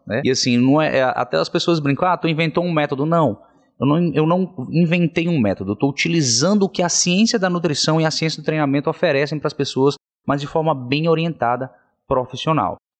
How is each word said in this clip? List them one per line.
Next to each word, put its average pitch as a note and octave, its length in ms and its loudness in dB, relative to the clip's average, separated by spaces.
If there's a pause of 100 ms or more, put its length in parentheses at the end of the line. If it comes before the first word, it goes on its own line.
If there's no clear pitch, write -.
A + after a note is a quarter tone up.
né? A2+ 180 -2
E B2+ 60 2
assim, B2 260 0
não C3+ 240 4
é, C#3 160 0
é, C3 60 2
até B2+ 340 -2
as E3 100 0
pessoas E3+ 320 0
brincam, C#3 300 0
"Ah, E3+ 80 0
tu D#3+ 100 -2
inventou E3 360 0
um F3 100 -2
método." C#3+ 320 -2
Não, D#3+ 340 2 (400)
eu B2+ 60 0
não, D#3 280 2
eu D#3 120 2
não F3 460 -2
inventei E3+ 580 2
um E3 100 0
método, G2+ 340 0
eu - 20 -4
tô C#3 120 0
utilizando E3 760 0
o F#3+ 60 0
que - 120 -4
a F3 80 0
ciência G3+ 480 0
da F#3 120 0
nutrição D#3+ 520 0
e D#3 40 2
a D#3 60 0
ciência D#3 300 -4
do D3+ 40 -20
treinamento D3 440 0
oferecem D3+ 500 0
pras D3 140 -4
pessoas, C#3 420 0 (320)
mas C#3 140 -2
de C#3+ 60 -6
forma D#3+ 260 0
bem C#3 340 -2
orientada, C3 640 -2 (360)
profissional. B2+ 680 -2 (240)